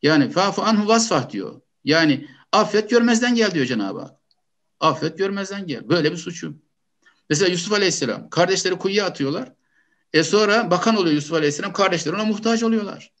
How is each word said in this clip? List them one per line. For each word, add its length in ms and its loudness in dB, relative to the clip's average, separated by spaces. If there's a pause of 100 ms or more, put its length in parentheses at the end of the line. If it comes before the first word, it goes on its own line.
Yani, 280 4
"Fa'fu 320 0
anhu 260 2
vasfah." 420 2
diyor. 320 -10 (220)
Yani, 440 2 (240)
"Affet, 380 2
görmezden 460 4
gel." 160 2
diyor 140 0
Cenab-ı 340 -4
Hak. 160 -16 (640)
"Affet, 380 0
görmezden 500 -6
gel." 220 -8
Böyle 220 2
bir 60 -8
suçu. 360 -10 (760)
Mesela 220 2
Yusuf 220 -4
Aleyhisselam, 560 -2
kardeşleri 460 0
kuyuya 300 -2
atıyorlar. 480 -6 (600)
E, 100 4
sonra 480 2
bakan 240 2
oluyor 200 2
Yusuf 180 -4
Aleyhisselam, 400 -2
kardeşleri 420 0
ona 100 -2
muhtaç 380 0
oluyorlar. 580 -4